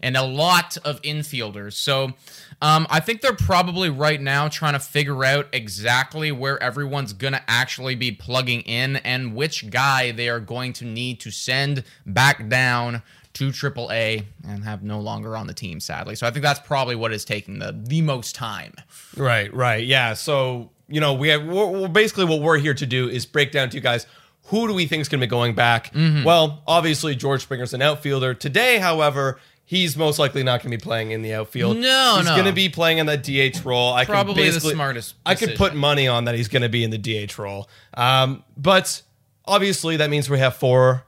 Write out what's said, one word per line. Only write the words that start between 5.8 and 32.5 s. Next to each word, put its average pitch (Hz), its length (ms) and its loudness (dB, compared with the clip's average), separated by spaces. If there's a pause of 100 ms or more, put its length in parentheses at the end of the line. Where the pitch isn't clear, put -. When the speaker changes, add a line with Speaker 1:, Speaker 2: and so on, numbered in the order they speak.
Speaker 1:
where 135 300 -4
everyone's 131 520 -4
gonna 131 340 -4
actually 127 480 -2
be 123 160 -2
plugging 123 500 -4
in 131 360 -2
and 123 380 -4
which 131 360 -6
guy 127 400 0
they 117 180 -4
are 117 100 -2
going 123 340 -8
to - 120 -12
need 120 360 -6
to 110 100 -12
send 135 520 -2 (220)
back 117 420 2
down 120 540 0 (320)
to 135 180 -2
triple 135 400 -6
A 110 360 -2 (200)
and 101 160 -10
have 104 200 -10
no 104 160 -6
longer 107 360 -8
on 110 120 -8
the 92 60 -12
team, 87 260 -10
sadly. - 360 -10
So 117 120 -4
I 120 40 -2
think 135 120 -6
that's 143 160 2
probably 131 360 -2
what 113 160 -2
is 107 140 -6
taking 101 340 -8
the, 104 160 -8
the 120 260 -2
most 135 340 -2
time. 101 400 -10 (420)
Speaker 2:
Right, 117 360 2
right. 120 300 0
Yeah. 123 300 2
So, 127 560 -2 (180)
you 151 140 -2
know, 143 120 2
we 139 160 2
have, 151 140 4
we're, 185 240 0
we're 190 200 -2
basically 196 380 2
what 160 140 2
we're 156 200 4
here 143 160 0
to 147 100 -6
do 127 240 -2
is 123 160 -4
break 143 260 0
down 135 200 -2
to 120 40 -12
you 123 60 -10
guys, 120 240 0 (420)
who 226 200 0
do 214 60 0
we 180 120 0
think 156 160 -2
is 139 80 -4
gonna 139 120 0
be 127 60 0
going 120 260 0
back? 120 400 2
Speaker 1:
Mm-hmm. 151 300 2
Speaker 2:
Well, 156 420 4
obviously, 156 500 2
George 135 260 -2
Springer's 127 320 -8
an 127 80 -2
outfielder. 139 520 0
Today, 214 460 2
however, 147 600 0 (240)
he's 175 320 0
most 151 240 0
likely 139 240 0
not 123 180 0
gonna 123 140 -6
be 107 60 -6
playing 110 300 -4
in 113 100 -6
the 110 120 -6
outfield. 123 440 0
Speaker 1:
No, 262 400 4
Speaker 2:
He's 180 80 4
Speaker 1:
no. 165 100 4
Speaker 2:
gonna 190 160 4